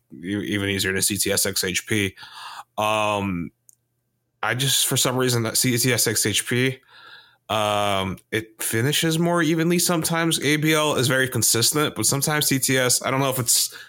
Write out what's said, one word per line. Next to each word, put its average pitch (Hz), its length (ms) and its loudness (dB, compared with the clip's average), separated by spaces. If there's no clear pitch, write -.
e-, 98 140 -4
even 101 320 -2
easier 95 240 0
than 95 100 0
C 101 140 0
T 98 160 -2
S 101 140 0
X 98 180 -2
H 90 220 -4
P. 101 280 0
Um, 104 720 -2
I 107 120 0
just, 131 320 0
for 135 120 0
some 123 180 2
reason, 123 280 2
that 110 120 -2
C 127 220 2
T 127 140 2
S 113 140 2
X 110 200 0
H 104 200 0
P, 127 320 0
um, 104 680 0
it - 320 -6
finishes 147 560 0
more 175 240 2
evenly 165 360 2
sometimes. 165 640 0
A 147 140 2
B 156 160 2
L 151 240 2
is 123 120 2
very 131 200 2
consistent, 120 680 0
but 107 120 -2
sometimes 143 400 0
C 135 120 2
T 131 200 2
S, 127 260 2
I 123 60 0
don't 131 100 0
know 139 100 0
if 127 80 -2
it's - 360 0